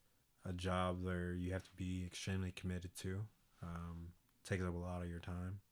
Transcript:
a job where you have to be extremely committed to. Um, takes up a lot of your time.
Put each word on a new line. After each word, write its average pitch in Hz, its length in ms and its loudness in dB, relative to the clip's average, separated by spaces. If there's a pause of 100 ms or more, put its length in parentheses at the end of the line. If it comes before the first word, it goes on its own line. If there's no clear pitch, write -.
(480)
a 92 40 2
job 90 500 4
where 90 320 2
you 90 180 2
have 92 120 0
to - 120 -20
be 92 300 0
extremely 95 460 0
committed 90 480 -2
to. 95 220 0 (420)
Um, 85 480 -6 (360)
takes 92 160 4
up 87 100 2
a 87 40 0
lot 90 240 -2
of 87 60 -2
your 85 120 -4
time. 92 380 -4 (140)